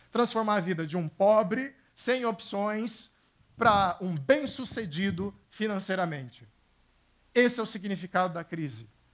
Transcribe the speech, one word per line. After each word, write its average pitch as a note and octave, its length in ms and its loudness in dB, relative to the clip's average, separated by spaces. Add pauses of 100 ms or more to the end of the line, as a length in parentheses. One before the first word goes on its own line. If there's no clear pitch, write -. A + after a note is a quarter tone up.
(100)
Transformar A3+ 460 2
a G3 40 2
vida E3 260 -2
de D3+ 100 -4
um E3 120 -2
pobre, G#3+ 680 2 (200)
sem B3 300 -2
opções, G#3+ 840 -4 (460)
pra G3+ 440 4
um F#3 140 -2
bem-sucedido G3 1200 -2 (160)
financeiramente. F#3+ 960 -4 (880)
Esse A#3+ 260 4
é - 20 0
o G#3+ 40 -4
significado F#3 680 -2
da E3 120 -8
crise. C3+ 440 -8 (260)